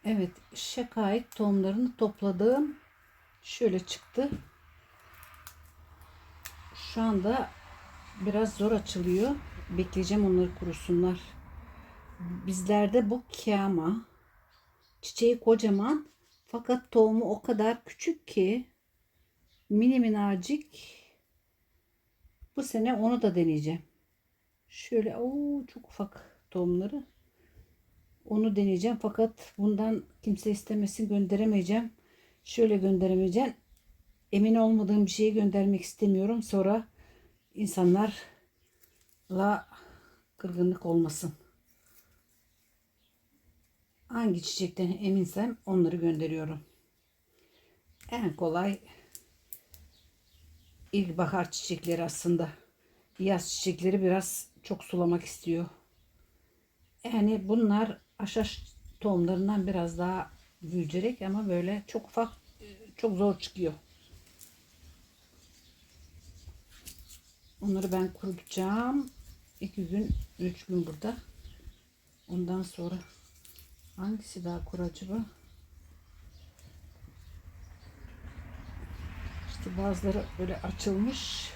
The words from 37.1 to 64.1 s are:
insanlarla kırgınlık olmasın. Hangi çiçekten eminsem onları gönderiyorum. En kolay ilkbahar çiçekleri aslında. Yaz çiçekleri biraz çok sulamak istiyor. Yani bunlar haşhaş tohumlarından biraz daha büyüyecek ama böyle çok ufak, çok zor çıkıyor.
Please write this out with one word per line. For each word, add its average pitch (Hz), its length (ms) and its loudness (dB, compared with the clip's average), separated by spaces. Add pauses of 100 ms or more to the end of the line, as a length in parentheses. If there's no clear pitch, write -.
insanlarla 196 640 4 (2250)
kırgınlık 180 480 0
olmasın. 165 480 0 (2750)
Hangi 226 360 0
çiçekten 185 580 -4
eminsem 196 640 0
onları 180 300 2
gönderiyorum. 156 680 -2 (1500)
En 214 240 -2
kolay 180 440 0 (2000)
ilkbahar 175 600 -2
çiçekleri 170 520 -4
aslında. 165 460 0 (720)
Yaz 185 320 0
çiçekleri 185 500 0
biraz 185 460 0 (160)
çok - 200 -8
sulamak 175 400 2
istiyor. 170 420 -4 (1400)
Yani 214 440 2
bunlar 214 540 2 (160)
haşhaş - 460 -4 (360)
tohumlarından 190 680 2
biraz 170 300 -2
daha 180 340 -4 (300)
büyüyecek 175 600 -4
ama 196 280 -2
böyle 185 380 -2
çok - 200 -8
ufak, 226 220 -2 (680)
çok 208 220 -2
zor 196 220 2
çıkıyor. 165 340 -4 (4000)